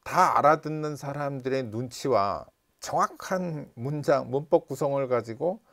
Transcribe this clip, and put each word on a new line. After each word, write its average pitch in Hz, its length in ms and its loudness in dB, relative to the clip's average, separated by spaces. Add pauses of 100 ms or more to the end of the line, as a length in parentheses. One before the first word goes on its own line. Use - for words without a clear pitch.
다 151 340 4
알아듣는 151 580 2
사람들의 139 680 -4
눈치와 110 800 -2 (340)
정확한 180 920 -4
문장, 131 560 0
문법 151 360 2
구성을 139 420 -2
가지고 123 520 -2 (120)